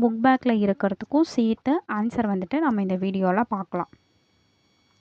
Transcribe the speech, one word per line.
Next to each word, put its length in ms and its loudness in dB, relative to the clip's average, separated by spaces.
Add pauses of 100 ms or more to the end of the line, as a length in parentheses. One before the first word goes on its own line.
புக் 240 0
பேக்ல 280 2 (120)
இருக்கிறதுக்கும் 720 0
சேர்த்து 380 0 (240)
ஆன்சர் 340 -2
வந்துட்டு 340 -4
நம்ம 200 0
இந்த 200 -2
வீடியோல 340 0 (140)
பார்க்கலாம். 360 -6 (1120)